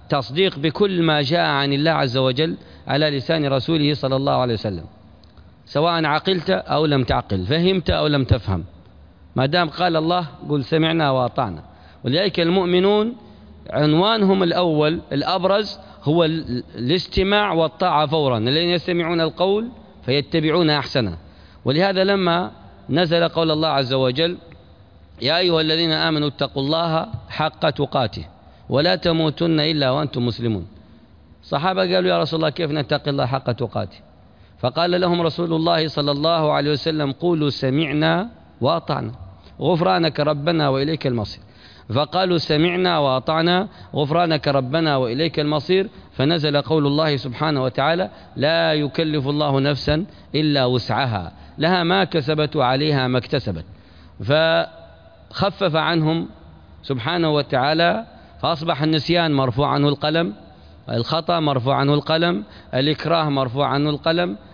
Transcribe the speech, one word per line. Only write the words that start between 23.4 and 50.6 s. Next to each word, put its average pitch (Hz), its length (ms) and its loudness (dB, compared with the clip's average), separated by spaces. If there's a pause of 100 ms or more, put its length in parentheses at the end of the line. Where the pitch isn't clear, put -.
الله 156 180 0
عز 135 240 0
وجل: 135 440 0 (840)
"يا 151 160 0
أيها 175 220 2
الذين 160 320 0
آمنوا 156 360 0
اتقوا 139 340 -4
الله 160 460 -2 (200)
حق - 420 -2
تقاته 123 540 -2 (440)
ولا 160 280 2
تموتن 160 640 0
إلا 147 300 0
وأنتم 131 360 -2
مسلمون"، 110 400 -2 (760)
الصحابة 180 520 -2
قالوا: 180 160 2
"يا 175 80 2
رسول 160 220 -2
الله، 156 100 0
كيف 147 200 -4
نتقي 147 400 -2
الله 139 160 0
حق 131 260 -2
تقاته؟" 110 440 -6 (600)
فقال 170 420 0
لهم 175 200 2
رسول 165 320 -2
الله 160 360 0
صلى 143 220 -2
الله 156 420 0
عليه 143 180 0
وسلم: 151 420 -2
"قولوا 160 380 0
سمعنا 156 800 0 (300)
وأطعنا، 131 520 -2 (480)
غفرانك 170 600 2
ربنا 151 480 0
وإليك 143 380 -2
المصير". 117 360 -4 (520)
فقالوا: 175 440 0
"سمعنا 175 600 0
وأطعنا، 160 720 0 (260)
غفرانك 156 540 0
ربنا 143 480 0
وإليك 135 440 -2
المصير". 156 480 0 (240)
فنزل 143 500 0
قول 156 240 0
الله 147 300 0
سبحانه 143 460 -2
وتعالى: 151 480 0 (260)
"لا 160 360 2
يكلف 151 560 0
الله 143 320 0
نفساً 147 440 0 (300)
إلا 143 300 2